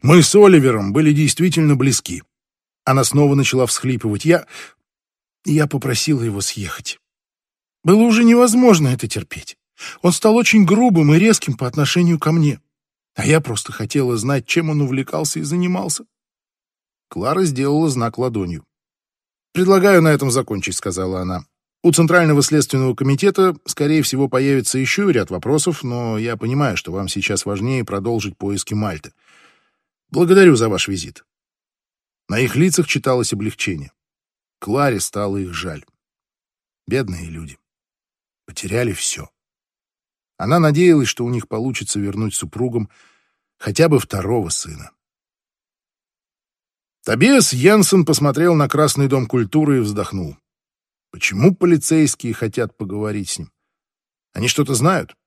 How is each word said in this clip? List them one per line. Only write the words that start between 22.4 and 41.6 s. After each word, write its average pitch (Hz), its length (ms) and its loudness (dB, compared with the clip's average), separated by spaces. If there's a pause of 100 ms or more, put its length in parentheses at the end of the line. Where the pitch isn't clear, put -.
следственного 131 540 0
комитета, 180 720 0
скорее 147 380 -2
всего, 131 260 -2
появится 131 500 0
ещё 190 300 -2
ряд 113 200 0
вопросов, 147 540 -4
но 120 340 -6
я 113 200 -6
понимаю, 123 400 -2
что - 160 -10
вам 95 160 -6
сейчас 101 360 -6
важнее 113 380 -4
продолжить 101 540 -6
поиски 101 360 -8
Мальты. 104 380 -6 (1000)
Благодарю 175 460 6
за 113 140 0
ваш 92 180 -4
визит». 92 380 -10 (1040)
На 104 100 -2
их 120 160 0
лицах 170 320 2
читалось 127 460 -2
облегчение. 98 580 -8 (680)
Кларе 120 420 -2
стало 101 340 -6
их 92 180 -8
жаль. 82 300 -10 (1040)
Бедные 95 380 -4
люди. 82 340 -16 (840)
Потеряли 107 480 -4
всё. - 360 -8 (1080)
Она 131 220 0
надеялась, 156 500 4
что - 160 -6
у 120 40 -4
них 120 200 -6
получится 113 500 -6